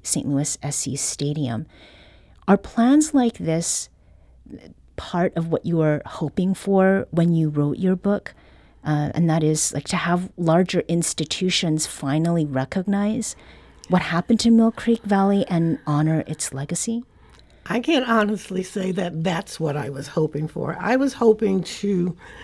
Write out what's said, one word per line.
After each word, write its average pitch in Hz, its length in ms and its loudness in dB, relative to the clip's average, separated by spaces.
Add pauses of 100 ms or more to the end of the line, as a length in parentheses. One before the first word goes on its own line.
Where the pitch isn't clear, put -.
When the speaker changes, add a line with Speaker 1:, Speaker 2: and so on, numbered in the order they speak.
Speaker 1:
Saint - 240 -4
Louis 143 340 -2
S 143 140 -6
C 135 180 -6
Stadium. 143 720 -4 (800)
Are 196 100 6
plans 277 580 2
like 240 240 2
this 165 500 -2 (1080)
part - 420 -2
of 165 120 -2
what - 180 -2
you 170 120 2
were 151 280 2
hoping 180 480 -2
for 196 560 2
when 170 240 2
you 160 140 4
wrote 147 300 0
your 185 180 2
book? 202 360 -2 (520)
Uh, 151 300 0
and 165 160 4
that 160 140 2
is, 156 280 0
like, - 120 -6
to - 100 -4
have 180 420 -2
larger 175 520 2
institutions 170 1000 -2
finally 160 580 0
recognize 196 920 -2 (520)
what 180 140 2
happened 175 380 0
to 233 100 4
Mill 226 220 6
Creek - 320 0
Valley 196 440 2
and 165 380 0
honor 156 400 2
its - 260 -8
legacy? 170 520 -6 (600)
Speaker 2:
I 202 120 -2
can't 254 300 0
honestly 208 560 0
say 190 260 -4
that 175 320 -4
that's 180 380 -4
what 147 160 0
I 113 120 -4
was 139 200 -10
hoping 151 400 -2
for. - 320 -6
I 233 160 0
was 269 160 0
hoping 214 500 2
to, 180 540 -2 (280)